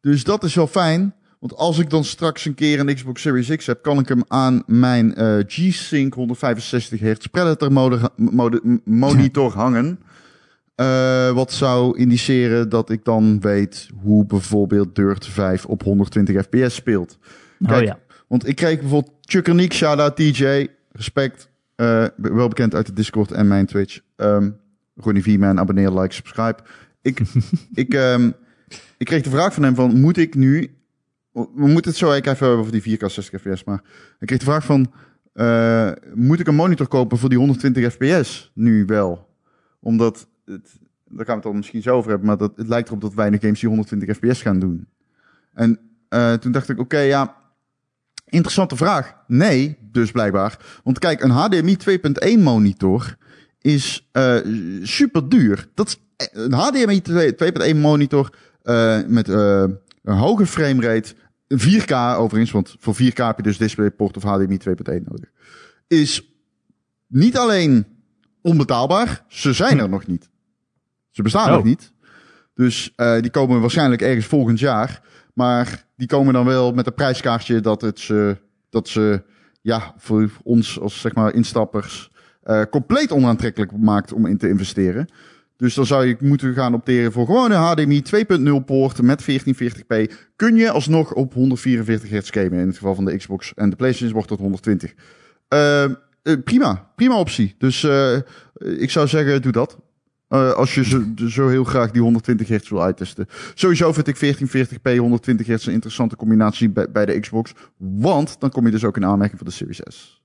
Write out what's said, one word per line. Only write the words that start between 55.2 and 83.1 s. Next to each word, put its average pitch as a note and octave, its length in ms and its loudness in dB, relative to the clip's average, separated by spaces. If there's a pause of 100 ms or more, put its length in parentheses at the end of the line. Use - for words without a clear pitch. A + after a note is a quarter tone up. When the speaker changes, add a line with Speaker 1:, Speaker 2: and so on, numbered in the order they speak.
Speaker 1:
duur. C#3 460 2
Dat G#3 140 -2
is, - 120 -12 (160)
eh, - 280 -12
een C3 80 0
H E3 180 2
D B3+ 160 0
M G3+ 40 0
I G3 120 2
twee, E3+ 320 2
twee E3+ 180 0
punt E3+ 120 -2
één D3+ 160 2
monitor, D3 500 2 (320)
eh, A2+ 440 2
met, A2+ 220 2
eh, G2+ 360 2 (380)
een G2+ 140 -2
hoge F#3+ 300 2
framerate, A#2+ 680 0 (340)
vier C#3 360 2
K - 80 -4
overigens, A#2 580 0
want - 280 -2
voor A2 160 -4
vier B2 180 2
K - 60 -8
heb A#2 180 0
je A2+ 60 -8
dus G2+ 160 -2
DisplayPort G#2 580 -2
of G2 60 -12
H G#2 140 -2
D G2 120 0
M F#2+ 40 0
I G2 60 -2
twee F#2 160 -4
punt - 140 -10
één F2 200 -6
nodig, - 220 -16 (560)
is - 480 -2 (720)
niet G#3 320 2
alleen E3+ 480 2 (560)
onbetaalbaar, D#3 840 0
ze - 240 -2
zijn D#3 260 2
er A2+ 60 0
Speaker 2:
Hm. F#2+ 60 -2
Speaker 1:
nog F#2+ 160 -6
niet. F2 240 -8 (800)
Ze - 120 -8
bestaan F#3 260 0
Speaker 2:
Oh. - 60 4
Speaker 1:
nog A#2 100 2
niet. - 280 0 (640)
Dus, - 420 -2
eh, A#2 240 2
die A#2 100 -2
komen B2+ 300 2
waarschijnlijk A#2+ 420 0
ergens A2+ 240 0
volgend A#2 320 2
jaar. A#2+ 440 -2 (320)
Maar B2 500 -2 (120)
die B2+ 100 -8
komen C#3 280 2
dan B2 100 4
wel B2+ 280 2
met B2 140 0
een B2 80 -6
prijskaartje B2 640 0
dat G#2+ 200 0
het A2 200 -6
ze, G#2 360 0 (340)
dat - 180 -4
ze, G#2 340 0 (380)
ja, A2+ 380 -4
voor G#2+ 320 0 (120)
ons - 380 0
als, - 200 -8
zeg A2+ 140 -6
maar, A2 200 0
instappers, - 760 -4 (320)
eh, G#2+ 280 0
compleet A#3 420 -2